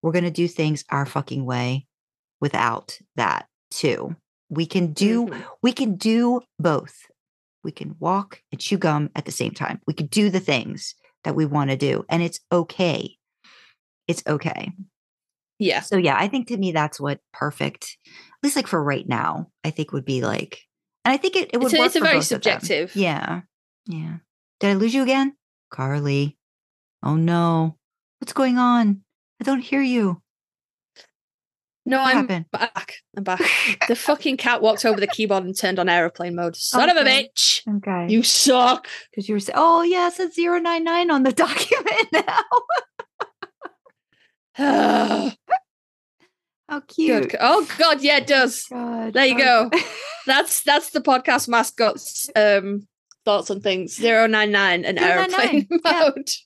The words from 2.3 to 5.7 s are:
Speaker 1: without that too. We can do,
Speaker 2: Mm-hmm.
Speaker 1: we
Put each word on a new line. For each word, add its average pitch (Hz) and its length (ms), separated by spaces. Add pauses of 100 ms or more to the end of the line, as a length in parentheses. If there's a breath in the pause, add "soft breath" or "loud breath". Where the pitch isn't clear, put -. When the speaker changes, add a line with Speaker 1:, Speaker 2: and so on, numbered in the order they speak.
Speaker 1:
without - 560 (180)
that 78 320 (240)
too. 143 440 (340)
We 160 160
can 170 280
do, 226 340
Speaker 2:
Mm-hmm. 143 140 (220 loud breath)
Speaker 1:
we 254 80